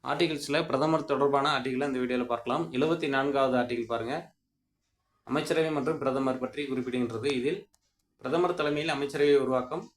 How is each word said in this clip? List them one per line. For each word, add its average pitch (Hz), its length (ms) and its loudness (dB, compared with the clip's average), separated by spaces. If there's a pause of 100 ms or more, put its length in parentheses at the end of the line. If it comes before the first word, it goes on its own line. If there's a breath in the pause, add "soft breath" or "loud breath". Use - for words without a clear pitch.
ஆர்டிகிள்ஸ்ல 147 540 -2 (120)
பிரதமர் 156 400 2
தொடர்பான 139 420 4
ஆர்டிகிளை 131 360 0
இந்த 127 140 0
வீடியோல 123 300 0
பார்க்கலாம். 127 340 -2 (120)
எழுபத்தி 160 320 2
நான்காவது 135 480 2
ஆர்டிகிள் 117 340 -2
பாருங்க. 117 240 -4 (1120)
அமைச்சரவை 156 440 0
மற்றும் 147 300 -2
பிரதமர் 131 400 0
பற்றி 135 300 -6
குறிப்பிடுகின்றது. 123 580 -2 (100)
இதில் 156 200 -2 (640)
பிரதமர் 170 380 0
தலைமையில் 147 360 0
அமைச்சரவை 143 500 4
உருவாக்கம் 131 400 -2 (120)